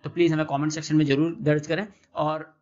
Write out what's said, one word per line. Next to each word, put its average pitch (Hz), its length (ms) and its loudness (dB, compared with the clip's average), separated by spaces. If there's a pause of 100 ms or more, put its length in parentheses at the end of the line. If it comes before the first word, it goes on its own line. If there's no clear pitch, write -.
तो 147 60 -8
प्लीज 165 240 2
हमें 156 120 0
कमेंट 151 260 -2
सेक्शन 156 240 -4
में 151 100 6
जरूर 151 360 0
दर्ज 151 260 0
करें 180 200 -2 (280)
और 156 360 -4 (100)